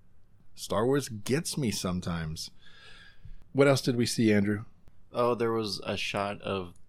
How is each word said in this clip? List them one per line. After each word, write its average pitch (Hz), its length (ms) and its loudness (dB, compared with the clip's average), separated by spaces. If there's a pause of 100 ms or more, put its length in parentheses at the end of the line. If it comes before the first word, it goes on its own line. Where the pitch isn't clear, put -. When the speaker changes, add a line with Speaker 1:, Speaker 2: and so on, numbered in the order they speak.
(560)
Speaker 1:
Star 95 280 -2
Wars 131 260 2
gets 123 500 -2
me 131 100 2
sometimes. 87 800 -4 (1040)
What 139 140 6
else 135 140 6
did 131 140 2
we 120 120 4
see, 110 260 6
Andrew? 104 320 2 (480)
Speaker 2:
Oh, 120 220 2
there 113 160 2
was 107 340 -2
a 104 100 -2
shot 101 460 -2
of 92 320 -4 (140)